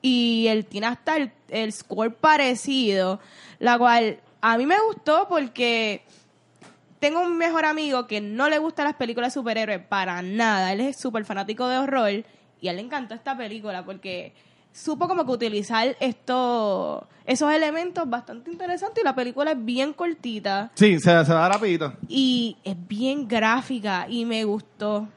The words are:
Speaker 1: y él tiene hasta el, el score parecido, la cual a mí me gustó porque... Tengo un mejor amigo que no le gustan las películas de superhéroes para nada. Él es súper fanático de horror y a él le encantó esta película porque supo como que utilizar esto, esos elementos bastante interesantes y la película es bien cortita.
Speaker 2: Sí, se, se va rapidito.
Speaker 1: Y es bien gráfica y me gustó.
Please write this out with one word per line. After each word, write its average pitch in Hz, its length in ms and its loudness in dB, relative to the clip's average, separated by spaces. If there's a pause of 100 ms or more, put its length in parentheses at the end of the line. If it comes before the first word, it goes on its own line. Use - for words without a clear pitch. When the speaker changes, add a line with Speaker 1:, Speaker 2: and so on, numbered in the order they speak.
Speaker 1:
y 240 480 2
él 220 160 2
tiene 208 220 -6
hasta 277 320 -2
el, 269 120 -2 (200)
el 220 200 -2
score 220 440 -4
parecido, 247 1040 2 (380)
la 240 180 4
cual 233 440 4 (200)
a 226 160 4
mí 247 80 0
me 330 120 4 (120)
gustó 370 400 2
porque... 233 760 0 (960)
Tengo 302 220 2
un 349 160 0
mejor 330 300 0
amigo 294 400 -2
que 208 140 -6
no 214 280 -2
le 311 100 2
gustan 311 280 -2
las 294 80 -2
películas 240 400 -4
de 294 60 -4
superhéroes 220 460 -2
para 185 360 -2
nada. 196 500 0
Él 196 80 -2
es 262 180 -2
súper 226 260 -4
fanático 214 440 -4
de 254 100 0
horror 262 320 0 (500)
y 180 80 -6
a - 20 -4
él 175 80 -4
le 202 40 -10
encantó 247 320 -10
esta 262 220 -6
película 208 480 -10
porque 185 480 -12 (400)
supo 311 340 -4
como 349 200 0
que 247 60 -4
utilizar 226 680 0
esto, 240 1040 -2 (200)
esos 294 260 2
elementos 320 560 -2
bastante 240 420 -8
interesantes 359 520 -4
y - 20 0
la 269 100 2
película 262 380 -2
es 247 120 -4
bien 254 280 -2
cortita. 220 840 -4
Speaker 2:
Sí, 196 240 8
se, 170 260 8
se 151 100 4
va 165 140 4
rapidito. 180 440 0 (160)
Speaker 1:
Y 247 560 0
es 196 120 -6 (120)
bien 254 400 -4
gráfica 220 800 0
y 233 160 -4
me 226 200 -2
gustó. 208 600 -4 (100)